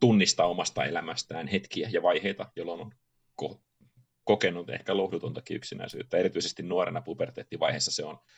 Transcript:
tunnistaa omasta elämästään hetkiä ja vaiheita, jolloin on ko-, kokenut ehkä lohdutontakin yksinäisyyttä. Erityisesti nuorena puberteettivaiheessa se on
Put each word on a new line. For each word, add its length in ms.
tunnistaa 460
omasta 380
elämästään 640
hetkiä 440
ja 100
vaiheita, 540
jolloin 240
on 120
ko-, 160
kokenut 460
ehkä 260
lohdutontakin 600
yksinäisyyttä. 600
Erityisesti 460
nuorena 380
puberteettivaiheessa 880
se 140
on 140